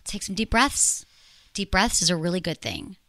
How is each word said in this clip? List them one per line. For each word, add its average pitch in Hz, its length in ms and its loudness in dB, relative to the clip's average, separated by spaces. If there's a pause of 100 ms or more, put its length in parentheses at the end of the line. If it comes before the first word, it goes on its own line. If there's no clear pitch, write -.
Take - 200 -8
some 196 120 -6
deep 214 160 -2
breaths. - 540 2 (480)
Deep 202 180 -6
breaths 202 300 4
is 170 80 2
a 180 60 4
really 175 240 0
good 165 220 -4
thing. - 360 -8 (120)